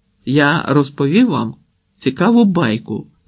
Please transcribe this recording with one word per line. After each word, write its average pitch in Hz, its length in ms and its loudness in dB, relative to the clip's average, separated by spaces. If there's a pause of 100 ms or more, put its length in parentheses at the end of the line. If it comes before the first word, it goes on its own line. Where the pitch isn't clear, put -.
(260)
я 143 420 0
розповів 143 640 0
вам 113 260 -6 (480)
цікаву 220 420 2
байку 113 600 -2 (200)